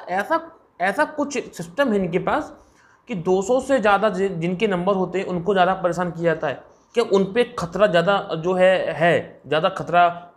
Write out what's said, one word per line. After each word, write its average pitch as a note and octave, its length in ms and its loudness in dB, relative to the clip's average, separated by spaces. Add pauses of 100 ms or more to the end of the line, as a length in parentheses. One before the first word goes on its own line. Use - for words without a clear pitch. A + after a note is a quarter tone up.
(100)
ऐसा, G#3 300 -2 (420)
ऐसा G3 240 0
कुछ C#4+ 320 -6 (140)
सिस्टम B3+ 400 -2
है G3+ 60 2
इनके F3 220 -2
पास A3+ 320 -4 (560)
कि B3 80 -6
दो F#3 260 2
सौ B3+ 180 2
से C4 200 0
ज़्यादा G3+ 300 4
जि-, F#3+ 200 -2
जिनके F3 380 -2
नंबर F#3 260 0
होते F3+ 240 -2
हैं F#3+ 80 -4
उनको F3 280 -4
ज़्यादा F#3 220 4
परेशान F3 340 -2
किया E3 240 0
जाता D#3+ 140 -6
है? B2+ 140 -8 (320)
क्या A3+ 180 2
उन G3 200 4
पे A#3+ 120 2 (140)
खतरा F#3 280 0
ज़्यादा F3+ 320 2 (160)
जो E3 200 -2
है, F#3 400 4
है, D3+ 520 0
ज़्यादा D#3 240 0
खतरा E3+ 680 2